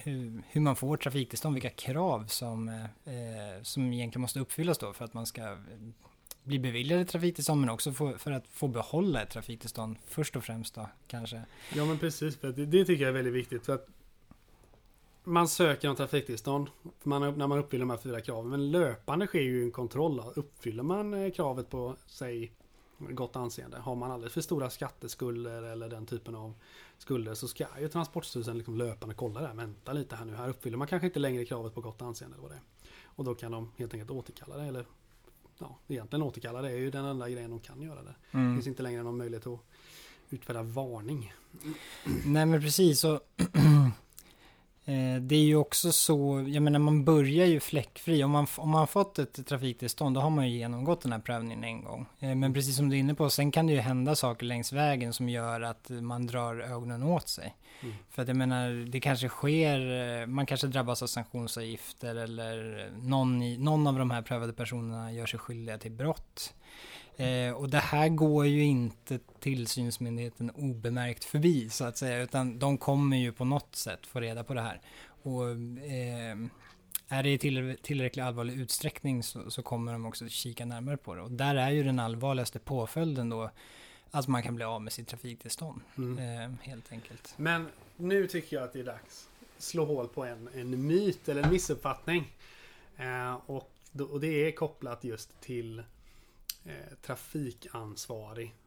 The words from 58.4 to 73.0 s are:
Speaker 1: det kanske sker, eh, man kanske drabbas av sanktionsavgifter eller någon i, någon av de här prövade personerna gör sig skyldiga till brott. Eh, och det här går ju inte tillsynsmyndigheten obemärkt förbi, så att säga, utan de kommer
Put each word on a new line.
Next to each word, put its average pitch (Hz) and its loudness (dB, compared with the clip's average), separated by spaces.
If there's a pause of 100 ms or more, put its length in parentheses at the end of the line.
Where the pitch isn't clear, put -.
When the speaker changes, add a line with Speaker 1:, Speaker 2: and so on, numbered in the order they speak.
Speaker 1:
det 120 -4
kanske 127 0
sker, 131 2
eh, 117 -4
man 135 0
kanske 139 0
drabbas 127 0
av 123 -2
sanktionsavgifter 117 -6
eller 113 -6 (120)
någon 127 4
i, 120 -2
någon 151 4
av 135 4
de 127 2
här 120 0
prövade 117 -2
personerna 113 -6
gör 117 -6
sig 113 -4
skyldiga 113 -8
till 113 -10
brott. - -4 (640)
Eh, 127 0
och 135 -4
det 147 4
här 151 4
går 151 6
ju 147 6
inte 123 2 (220)
tillsynsmyndigheten 120 -2
obemärkt 123 -2
förbi, 151 6
så 131 -2
att 123 -4
säga, 123 -2
utan 127 0
de 139 2
kommer 139 4